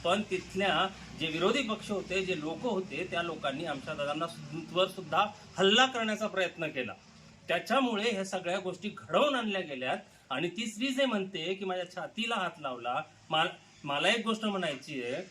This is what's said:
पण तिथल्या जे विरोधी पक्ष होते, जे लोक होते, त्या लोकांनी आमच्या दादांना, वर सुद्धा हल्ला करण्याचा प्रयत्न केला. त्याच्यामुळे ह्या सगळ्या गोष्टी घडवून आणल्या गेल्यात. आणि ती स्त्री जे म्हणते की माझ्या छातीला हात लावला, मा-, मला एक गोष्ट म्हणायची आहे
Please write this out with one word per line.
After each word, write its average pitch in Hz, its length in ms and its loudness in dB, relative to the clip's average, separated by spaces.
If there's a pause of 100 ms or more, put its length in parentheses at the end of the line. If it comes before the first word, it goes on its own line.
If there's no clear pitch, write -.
पण 196 260 4
तिथल्या 185 580 2 (320)
जे 160 60 -2
विरोधी 185 360 2
पक्ष 214 280 -4
होते, 190 340 0
जे 180 160 -2
लोक 160 220 -4
होते, 185 480 -2
त्या 170 120 0
लोकांनी 156 420 -2
आमच्या 147 300 -4
दादांना, 147 320 0 (460)
वर 185 160 4
सुद्धा 180 380 2 (320)
हल्ला 214 280 8
करण्याचा 220 400 0
प्रयत्न 175 400 -2
केला. 123 280 -4 (540)
त्याच्यामुळे 220 640 2
ह्या 190 140 -2
सगळ्या 180 340 -2
गोष्टी 185 300 -4
घडवून - 460 4
आणल्या 208 260 0
गेल्यात. 139 360 -2 (340)
आणि 143 180 0
ती 220 180 -4
स्त्री 220 220 -2
जे 277 160 2
म्हणते 190 500 0
की 196 100 -6
माझ्या 185 260 -2
छातीला 220 440 -4
हात 175 260 -2
लावला, 127 420 -2 (280)
मा-, 160 160 4 (380)
मला 147 240 2
एक 220 180 2
गोष्ट 220 180 -2
म्हणायची 156 580 -2
आहे 131 280 -4